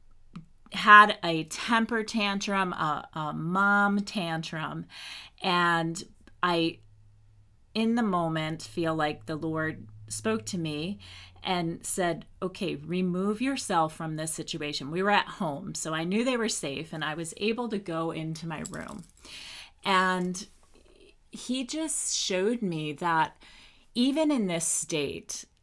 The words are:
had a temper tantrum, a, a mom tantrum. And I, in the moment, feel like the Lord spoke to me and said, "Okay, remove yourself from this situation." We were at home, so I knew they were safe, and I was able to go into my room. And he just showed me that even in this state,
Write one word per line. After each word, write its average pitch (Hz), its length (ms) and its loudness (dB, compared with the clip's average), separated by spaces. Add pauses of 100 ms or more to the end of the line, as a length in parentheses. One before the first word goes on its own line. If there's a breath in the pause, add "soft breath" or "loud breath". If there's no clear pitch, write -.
(720)
had 208 500 12
a 165 220 0
temper 226 600 0
tantrum, 202 680 -2
a, 151 420 -2
a 151 200 -4
mom 202 680 2
tantrum. 165 840 -4 (580 loud breath)
And 170 580 2 (400)
I, 170 380 2 (920)
in 226 220 2
the 240 60 2
moment, 160 600 0
feel 165 340 -2
like 151 300 -2
the 160 100 -6
Lord 156 520 -4 (200)
spoke 220 380 -2
to 196 120 -6
me 160 420 -4 (440 loud breath)
and 170 420 -2
said, 170 400 -2 (160)
"Okay, 180 340 -4
remove 180 680 -2
yourself 185 520 0
from 160 220 -6
this 156 160 -4
situation." 147 580 -6
We 180 140 -2
were 202 80 2
at 208 160 4
home, 160 480 -6
so 156 180 -6
I 160 120 -2
knew 202 180 0
they 254 140 2
were 220 100 0
safe, 151 460 -6
and 156 100 -6
I 151 100 -4
was 165 220 -8
able 226 320 -2
to 214 100 -4
go 165 340 -4
into 160 360 -6
my 156 220 -6
room. - 340 -10 (800 loud breath)
And 185 640 2 (840)
he 254 360 -6
just - 520 -4
showed 208 440 0
me 156 320 -4
that 160 420 0 (600 loud breath)
even 277 360 4
in 233 160 2
this 165 180 0
state, - 800 -4 (200)